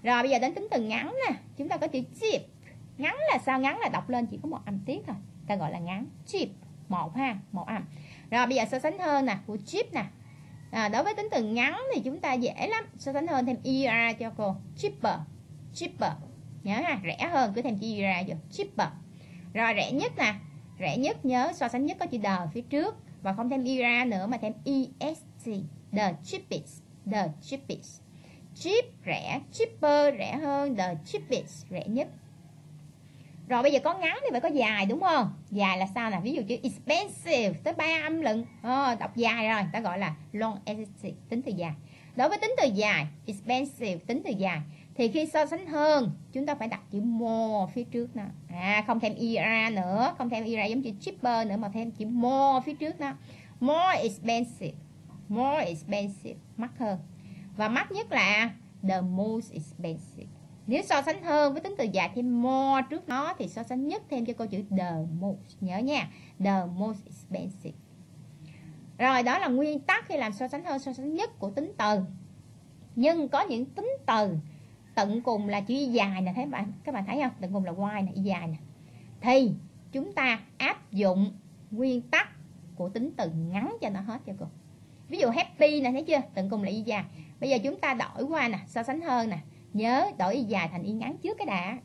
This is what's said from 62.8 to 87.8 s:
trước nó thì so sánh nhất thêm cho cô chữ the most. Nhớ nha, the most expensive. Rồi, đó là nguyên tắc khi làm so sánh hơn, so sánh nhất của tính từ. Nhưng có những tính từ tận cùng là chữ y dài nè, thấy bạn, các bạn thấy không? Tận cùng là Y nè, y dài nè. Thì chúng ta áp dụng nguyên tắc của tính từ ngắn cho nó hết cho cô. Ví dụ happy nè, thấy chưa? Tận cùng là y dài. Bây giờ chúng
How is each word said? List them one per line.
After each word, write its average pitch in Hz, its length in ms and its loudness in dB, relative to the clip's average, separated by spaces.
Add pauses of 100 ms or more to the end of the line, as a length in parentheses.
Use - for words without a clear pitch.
trước 330 180 -4
nó 294 300 -2
thì 190 100 -4
so 214 140 -8
sánh 254 260 -2
nhất 415 220 -4
thêm 240 140 0
cho 233 140 -2
cô 226 80 -2
chữ 196 180 -4 (140)
the 175 140 0 (280)
most. 196 400 -6
Nhớ 185 180 -2
nha, 254 300 0 (360)
the 196 200 4 (120)
most 208 280 -2
expensive. - 760 -10 (1200)
Rồi, 254 240 4
đó 247 160 2
là 370 100 2
nguyên 285 320 2
tắc 403 280 0
khi 349 80 -2
làm 220 160 0
so 247 160 -6
sánh 285 160 -8
hơn, 294 140 -2
so 269 140 -6
sánh 269 220 -4
nhất 440 240 -2
của 202 120 -4
tính 294 280 -4
từ. 208 220 4 (920)
Nhưng 294 340 4
có - 140 4
những 254 220 0
tính 415 260 -4 (160)
từ 214 320 4 (560)
tận 214 280 2
cùng 208 260 0
là 202 120 0
chữ 208 140 0
y 277 120 2
dài 202 340 2
nè, 185 140 0
thấy 254 120 -2
bạn, 208 260 -4 (120)
các 277 100 -4
bạn 196 120 -2
thấy 269 160 0
không? 254 180 0
Tận 185 120 -4
cùng 196 120 0
là 175 80 -2 (240)
Y 196 60 0
nè, 185 120 -2
y 196 80 -2
dài 175 260 0
nè. 156 80 -4 (640)
Thì 247 320 6 (400)
chúng 320 200 -4
ta 254 280 2 (180)
áp - 340 -4
dụng 196 400 4 (380)
nguyên 247 320 2
tắc 339 260 2 (480)
của 180 120 -2
tính 233 280 -2
từ 180 140 0
ngắn 190 500 -2
cho 233 100 -2
nó 196 100 -4
hết 214 260 -6
cho 196 120 -8
cô. 170 80 -8 (640)
Ví 339 100 -4
dụ 254 120 6
happy 302 500 6
nè, 254 120 4
thấy 285 120 0
chưa? 311 160 4 (140)
Tận 196 160 0
cùng 208 120 0
là 185 80 0
y 220 100 -2
dài. 208 240 -2 (360)
Bây 262 100 0
giờ 254 140 6
chúng 285 160 -2